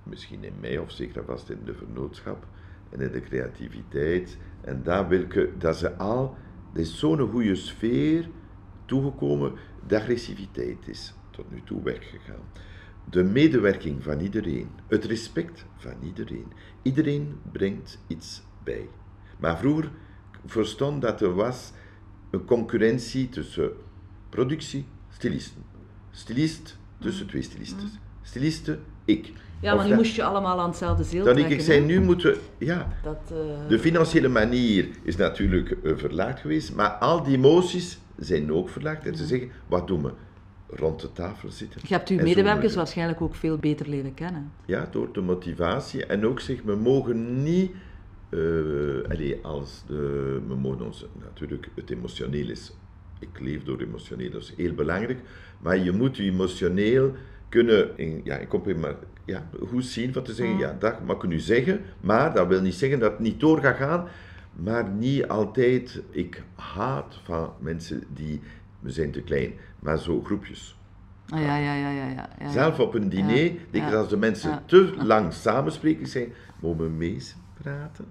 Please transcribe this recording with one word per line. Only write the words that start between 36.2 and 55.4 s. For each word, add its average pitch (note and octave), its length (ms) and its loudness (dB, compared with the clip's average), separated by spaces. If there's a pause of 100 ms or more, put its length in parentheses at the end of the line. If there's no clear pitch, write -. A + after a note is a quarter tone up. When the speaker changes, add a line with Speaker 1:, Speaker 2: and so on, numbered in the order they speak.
Speaker 1:
geweest, D3+ 360 -2
maar G#2 140 4
al D#3 340 2
die C3+ 140 4
emoties F3 600 6 (180)
zijn D2+ 360 0
ook F2+ 160 2
verlaagd. D3+ 360 -6
En - 100 -4
ze D#3 60 -6
Speaker 2:
Ja. D3+ 60 -4
Speaker 1:
zeggen, B2 220 -2 (180)
wat F2+ 200 0
doen E2+ 160 0
we? B1+ 80 -4 (580)
Rond D2+ 320 -2
de D#2 100 -8
tafel F#2+ 400 -8
zitten. - 320 -12
Speaker 2:
Je - 100 -2
hebt F#3 160 -2
uw F#3+ 80 4
Speaker 1:
En E3 40 4
zo E3 60 4
Speaker 2:
medewerkers G3 340 6
Speaker 1:
moeten A3+ 100 6
we F3+ 120 0
Speaker 2:
waarschijnlijk E3 380 -2
ook D#3+ 140 -4
veel D#3+ 220 0
beter D3+ 320 0
leren C#3 240 -4
kennen. D3+ 380 -8 (140)
Speaker 1:
Ja, G2+ 260 0
door A2 220 -4
de G2+ 80 -2
motivatie. F2 840 0
En G#2 200 0
ook B2+ 140 2
zeg, - 220 -6
we G#2 140 0
mogen A#2+ 680 2
niet, F3+ 280 2 (580)
eh, E2+ 100 -2 (680)
allee, D2 320 -2
als C#2+ 460 -8
de, C#2 600 -2
we C2 80 -4
mogen C2 300 -2
ons, A1 200 -12 (140)
natuurlijk, - 560 -10
het - 140 -12
emotioneel B1 600 -4
is, - 260 -12 (440)
ik - 200 -16
leef C2+ 240 -6
door C2 180 -4
emotioneel, A1+ 500 -8
dat G#1+ 100 -8
is - 160 -16
heel E2+ 160 -2
belangrijk. G2+ 460 -2 (420)